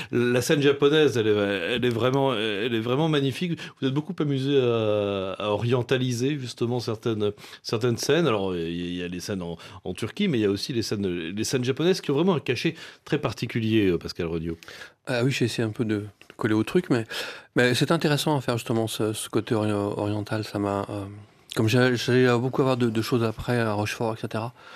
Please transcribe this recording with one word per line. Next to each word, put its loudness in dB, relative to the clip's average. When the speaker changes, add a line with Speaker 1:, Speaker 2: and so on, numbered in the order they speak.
Speaker 1:
le, 2
la 2
scène 2
japonaise, 4
elle 2
est, 2
elle 0
est 2
vraiment, 2
elle -2
est 0
vraiment 0
magnifique. 0
Vous 0
êtes 0
beaucoup -4
amusé 0
à, 0
à -4
orientaliser, 0
justement, -4
certaines, -2
certaines 0
scènes. 2
Alors, 0
il -2
y -4
a, -4
il -6
y -4
a -4
les -8
scènes -6
en, -8
en -6
Turquie, -2
mais 2
il 2
y 4
a 4
aussi -2
les 0
scènes, -2
les -4
scènes -2
japonaises 0
qui -4
ont 0
vraiment 2
un -2
cachet -2
très -2
particulier, 0
euh, 4
Pascal -8
Regnault. -4
Speaker 2:
Ah 0
oui, 2
j'ai 0
essayé 0
un -2
peu -4
de -2
coller 0
au 4
truc, 0
mais, 2
mais 6
c'est 2
intéressant 2
à -2
faire, 0
justement, 0
ce, -2
ce -10
côté 0
ori-, 2
oriental. -2
Ça -6
m'a, 0
euh, -8
comme 2
j'ai, 4
j'ai 4
beaucoup 0
à 2
voir 2
de, 2
de 0
choses 0
après -2
à 0
Rochefort, -2
et -10
cetera. -6